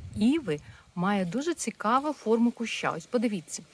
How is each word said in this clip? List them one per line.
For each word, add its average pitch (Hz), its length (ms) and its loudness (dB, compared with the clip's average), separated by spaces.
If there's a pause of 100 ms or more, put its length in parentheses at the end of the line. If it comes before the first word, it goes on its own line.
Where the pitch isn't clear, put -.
(160)
Іви» 214 440 2 (360)
має 190 300 0
дуже 269 280 -2
цікаву 262 600 0
форму 226 380 2
куща. 214 400 -4
Ось 156 140 -8
подивіться. 214 580 -2 (100)